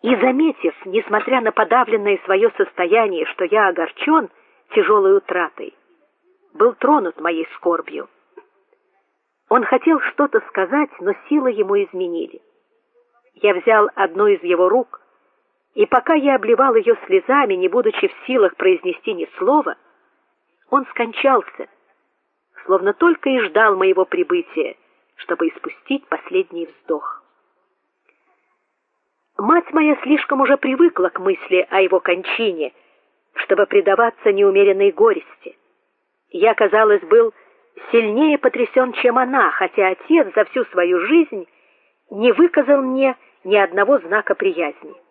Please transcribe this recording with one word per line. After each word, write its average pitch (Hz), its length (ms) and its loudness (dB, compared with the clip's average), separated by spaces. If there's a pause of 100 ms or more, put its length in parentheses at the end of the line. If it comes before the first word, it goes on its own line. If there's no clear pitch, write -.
и, 240 140 0
заметив, 262 580 0 (100)
несмотря 214 560 -2
на 220 120 -2
подавленное 214 720 0
своё 196 320 2
состояние, 185 720 -2
что - 180 -6
я 202 240 2
огорчён 196 600 -2 (440)
тяжёлой 196 420 2
утратой, - 600 -6 (800)
был 220 200 2
тронут 247 460 0
моей 160 340 -4
скорбью. 165 540 -4 (1400)
Он 233 160 2
хотел 285 360 0
что-то - 480 -2
сказать, 269 420 -2 (100)
но 190 120 -4 (160)
силы 269 220 0
ему 202 320 -2
изменили. 180 580 -8 (960)
Я 202 200 0
взял 214 400 2
одну 196 320 -2
из 196 160 2
его 175 260 2
рук, 240 320 -2 (760)
и 214 120 0
пока 262 280 0
я 277 220 2
обливал 233 380 0
её 220 220 2 (100)
слезами, 214 480 0
не 180 140 -2
будучи 208 400 -2
в - 180 -12
силах 214 300 0
произнести 185 560 -2
ни 170 160 -8 (100)
слова, 226 380 0 (960)
он 269 160 0
скончался, - 840 -4 (960)
словно 190 280 0
только 285 380 0
и 254 100 0
ждал 202 360 2
моего 190 280 2
прибытия, 170 720 -4 (400)
чтобы - 320 -6
испустить - 580 -10
последний 170 600 -6
вздох. - 560 -10 (2250)
Мать 311 340 0
моя 302 300 2
слишком 277 380 -2
уже 262 160 2
привыкла 262 520 0
к - 100 -8
мысли 185 520 -2
о 190 100 0
его 185 180 2
кончине, 180 760 -4 (600)
чтобы 196 320 0
предаваться 202 680 0
неумеренной 196 600 2
горести. - 640 -2 (720)
Я, 208 260 0
казалось, 208 480 2
был 220 300 4 (580)
сильнее 233 480 2
потрясён, 247 540 0
чем 247 260 0
она, 254 340 0
хотя 190 360 0
отец 262 460 0
за 214 100 2
всю - 220 -4
свою 180 340 0
жизнь 233 480 0 (600)
не 220 220 2
выказал 285 500 2
мне 262 340 -2 (280)
ни 196 120 0
одного 202 420 2
знака 196 360 -4
приязни. 156 600 -6 (160)